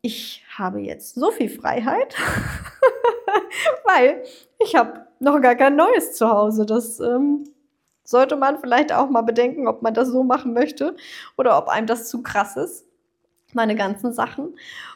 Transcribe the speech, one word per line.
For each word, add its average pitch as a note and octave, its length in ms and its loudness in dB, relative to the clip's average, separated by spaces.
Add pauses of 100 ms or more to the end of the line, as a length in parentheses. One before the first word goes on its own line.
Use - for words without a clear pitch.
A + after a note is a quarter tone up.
ich - 420 -10 (140)
habe F#3+ 220 -6
jetzt - 340 -12
so C#4+ 160 0
viel C#4+ 200 -2
Freiheit, D#4 640 -4 (800)
<laughs> A#4 880 -2
weil B3+ 380 4 (340)
ich G4+ 180 0
habe - 300 2 (140)
noch C#4+ 220 4
gar B3 140 6
kein C#4 200 4
neues F#4 380 4
Zuhause. G#3+ 520 2
Das, A3+ 360 -4
ähm, C#4+ 420 0 (640)
sollte C4 260 4
man C#4 220 0
vielleicht B3+ 340 0
auch C#4 200 2
mal A#3 100 2
bedenken, A#3+ 460 0
ob - 160 -4
man A3+ 100 0
das A#3+ 140 2
so B3+ 160 0
machen B3+ 300 0
möchte D4 420 -2 (420)
oder A#3+ 220 4
ob - 80 -4
einem A3 180 -2
das A#3 240 -4
zu B3 140 -10
krass G3+ 340 -4
ist. - 300 -10 (680)
Meine A3 220 0
ganzen G3+ 380 -4
Sachen C#4 420 -8 (400)